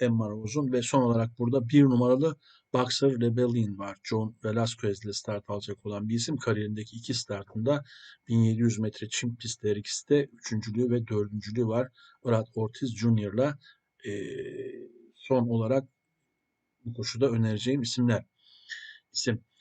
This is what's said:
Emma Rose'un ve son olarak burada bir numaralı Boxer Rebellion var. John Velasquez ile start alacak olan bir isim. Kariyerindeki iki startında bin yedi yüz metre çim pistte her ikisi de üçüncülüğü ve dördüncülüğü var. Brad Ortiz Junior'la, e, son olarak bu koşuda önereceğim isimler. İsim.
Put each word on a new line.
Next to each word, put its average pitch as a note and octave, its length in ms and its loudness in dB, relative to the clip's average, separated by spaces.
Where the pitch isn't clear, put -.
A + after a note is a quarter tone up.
Emma A2+ 280 2
Rose'un A2 420 -4
ve B2 100 2
son C3 200 2
olarak A#2 380 2
burada A#2+ 300 0
bir C#3+ 140 8
numaralı C3 540 4
Boxer B2 380 2
Rebellion A#2+ 680 2
var. G2 260 -8
John A2 400 -2
Velasquez A2 640 -2
ile G2+ 80 -6
start G#2 340 -6
alacak G2+ 380 -8
olan G#2 240 -6
bir A2+ 60 0
isim. C3+ 220 -2
Kariyerindeki G#2+ 600 -4
iki A#2 160 -6
startında A2 720 -2
bin A#2 120 4
yedi A2+ 200 4
yüz A2+ 200 2
metre A2 300 -4
çim A#2+ 260 -4
pistte A2+ 340 -6
her G#2 60 2
ikisi - 340 -8
de C#3+ 240 4
üçüncülüğü A2+ 560 -2
ve A#2+ 180 0
dördüncülüğü G#2+ 600 -2
var. A#2 200 0
Brad A2+ 300 2
Ortiz A2 420 -4
Junior'la, A2+ 600 2
e, G2+ 60 -6
son B2 320 0
olarak A#2 360 0
bu A#2 80 -8
koşuda A#2+ 360 -2
önereceğim A2+ 520 0
isimler. A#2 440 0
İsim. A#2 280 -2